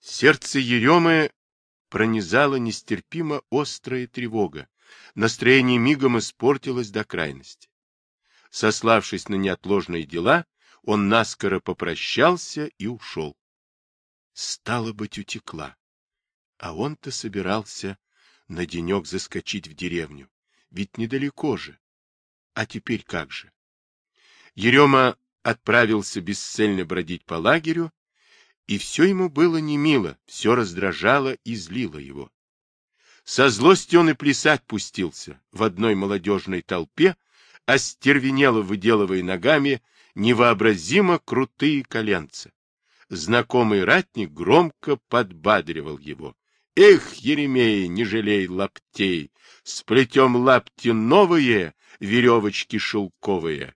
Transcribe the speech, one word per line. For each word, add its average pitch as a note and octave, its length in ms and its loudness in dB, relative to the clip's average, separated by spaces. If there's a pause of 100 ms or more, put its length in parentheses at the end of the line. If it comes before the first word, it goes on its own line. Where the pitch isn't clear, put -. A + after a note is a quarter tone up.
Сердце - 580 0
Еремы D3+ 720 2 (580)
пронизала A2+ 640 0
нестерпимо C3 960 -8
острая B2+ 580 -6
тревога. G#2+ 600 -6 (480)
Настроение B2 600 2
мигом C3 400 0
испортилось B2 720 -4
до G#2+ 140 -6
крайности. C#2+ 680 -10 (800)
Сославшись G#2+ 800 0
на G#2 60 -4
неотложные F#2 680 -4
дела, F#2 400 0 (380)
он G#2 260 0
наскоро G#2 500 0
попрощался D3 1040 -4 (120)
и G2 100 -10
ушел. E2 500 -10 (960)
Стало A2+ 600 -8
быть, G#2 260 -12
утекла. - 560 -14 (840)
А - 160 -14
он-то C3 380 -10
собирался G2 880 -8 (500)
на F2 180 -6
денек E2+ 400 -4
заскочить F#2 640 -10
в D#2 60 -20
деревню. D2+ 560 -10 (400)
Ведь G2 280 -10
недалеко C3 600 -6
же. - 200 -16 (760)
А A2 120 -6
теперь A2 380 -8
как - 280 -10
же? - 200 -16 (1040)
Ерема C3 640 4 (260)
отправился A2 800 0
бесцельно G2 640 -2
бродить F2 400 -8
по - 80 -10
лагерю, D#3+ 580 -2 (760)
и G2+ 100 -4
все - 260 -2
ему F#3 260 2
было D#3+ 280 0
немило, D3 680 0
все - 300 0
раздражало G2 800 0
и A#2 220 -10
злило F2+ 420 -8
его. C#2 340 -16 (920)
Со C3 260 4
злости C#3+ 480 4
он E3 120 6
и D3+ 40 2
плясать C#3+ 500 0
пустился - 800 -8 (100)
в G2+ 120 -2
одной G#2+ 320 0
молодежной F#2+ 680 -4
толпе, A#2 560 -2 (480)
остервенело C3+ 960 2
выделывая G2 600 0
ногами B2+ 580 0 (340)
невообразимо A#2 1040 2
крутые C3+ 640 -2
коленца. G#2 680 -6 (560)
Знакомый G#2+ 760 0
ратник A2 480 0
громко C3+ 680 2 (120)
подбадривал E2 880 -2
его. C#2+ 380 -16 (400)
«Эх, F#3+ 400 8
Еремей, B2 760 0
не G2+ 160 -2
жалей G#2 420 -2
лаптей, F#2 840 -4 (320)
сплетем B2+ 760 2
лапти B2 520 2
новые, A#2+ 840 2 (260)
веревочки A2 800 2
шелковые». E2+ 1000 -4